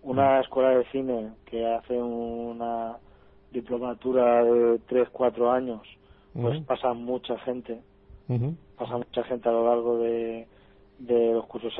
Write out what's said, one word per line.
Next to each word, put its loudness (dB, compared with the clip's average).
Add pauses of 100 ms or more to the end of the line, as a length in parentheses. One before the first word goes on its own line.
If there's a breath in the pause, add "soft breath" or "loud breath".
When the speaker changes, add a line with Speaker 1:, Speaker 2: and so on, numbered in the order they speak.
Speaker 1:
una 2
Speaker 2:
Mm. 4
Speaker 1:
escuela 2
de 4
cine -4 (140)
que -6
hace -2
una -6 (520 soft breath)
diplomatura 2
de 6
tres, 2
cuatro 0
años, -2 (540 soft breath)
pues -2
Speaker 2:
Ujú. -12
Speaker 1:
pasa -2
mucha -6
gente, -8 (480)
Speaker 2:
Ujú. -2 (220)
Speaker 1:
pasa -6
mucha -4
gente -4
a 4
lo 2
largo 2
de, -4 (520 soft breath)
de 2
los 0
cursos -10